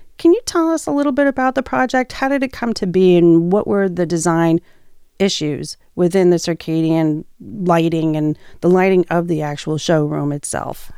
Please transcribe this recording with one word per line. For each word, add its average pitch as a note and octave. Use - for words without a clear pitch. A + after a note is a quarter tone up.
Can E4+
you A4+
tell E4
us D#4+
a D4+
little C#4+
bit C#4
about C4
the C4
project? B3+
How C4+
did C4+
it C4
come A#3
to -
be, F3+
and E3+
what -
were G3+
the F3
design E3
issues D3+
within F3+
the F3
circadian D#3+
lighting E3
and D3+
the E3+
lighting F#3
of E3+
the D#3
actual D3
showroom D3+
itself? -